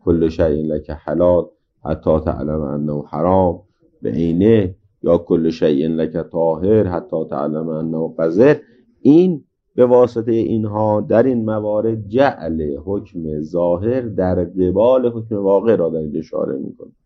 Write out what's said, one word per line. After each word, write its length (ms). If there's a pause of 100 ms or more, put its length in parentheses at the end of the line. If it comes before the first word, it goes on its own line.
کل 240
شیء 360
لک 240
حلال 560 (400)
حتی 400
تعلم 360
انه 460
حرام 540 (400)
به 100
عینه، 640 (280)
یا 140
کل 320
شیء 380
لک 300
طاهر 720
حتی 420
تعلم 400
انه 500
قذر، 360 (460)
این 420 (320)
به 100
واسطه 460
اینها 680
در 220
این 220
موارد 600
جعل 760
حکم 560
ظاهر 600
در 420
قبال 640
حکم 300
واقع 400
را 140
در 80
اینجا 220
اشاره 380
می‌کنه. 340 (140)